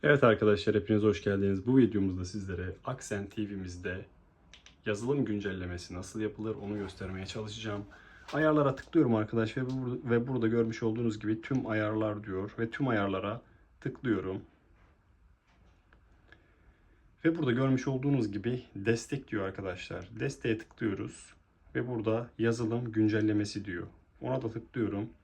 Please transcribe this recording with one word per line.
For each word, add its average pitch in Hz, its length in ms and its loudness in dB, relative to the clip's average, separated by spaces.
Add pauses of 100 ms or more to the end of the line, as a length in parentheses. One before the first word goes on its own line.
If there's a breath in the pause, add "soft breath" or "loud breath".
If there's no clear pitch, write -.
Evet 147 180 6
arkadaşlar, 107 500 6
hepiniz 104 280 4
hoş 107 220 4
geldiniz. 98 420 2
Bu 127 120 6
videomuzda 98 460 4
sizlere 92 600 -6
Accent 101 520 -6
T 104 120 -4
V'mizde 92 560 -8 (840)
yazılım 120 380 0
güncellemesi 90 720 -6
nasıl 92 260 -8
yapılır 107 340 -4
onu 101 240 -6
göstermeye 95 480 -8
çalışacağım. 107 580 -8 (480 loud breath)
Ayarlara 151 420 4
tıklıyorum 135 400 4
arkadaş 110 420 0
ve 135 40 -2
bur-, 127 500 -4
ve 120 180 4
burada 120 200 2
görmüş 113 340 2
olduğunuz 113 380 0
gibi 107 200 -2
tüm 127 260 -2
ayarlar 107 580 0
diyor 98 340 -4
ve 113 120 -2
tüm 139 180 0
ayarlara 101 540 0 (380 soft breath)
tıklıyorum. 101 600 -2 (2750 soft breath)
Ve 165 140 4
burada 131 140 2
görmüş 131 360 2
olduğunuz 131 440 0
gibi 117 300 -4 (140)
destek 113 540 -2
diyor 101 140 -2
arkadaşlar. 95 640 -8 (120)
Desteğe 120 380 -2
tıklıyoruz - 760 -6 (400)
ve 123 140 -4
burada 113 500 -2
yazılım 113 540 0
güncellemesi 107 720 2
diyor. 87 220 -8 (340)
Ona 127 220 -2
da 113 80 -4
tıklıyorum. 110 600 -4 (140)